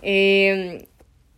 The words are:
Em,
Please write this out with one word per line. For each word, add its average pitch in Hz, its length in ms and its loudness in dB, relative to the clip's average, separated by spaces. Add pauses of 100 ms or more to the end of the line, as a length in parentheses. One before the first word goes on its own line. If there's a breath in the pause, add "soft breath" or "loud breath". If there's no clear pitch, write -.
Em, 196 800 0 (540)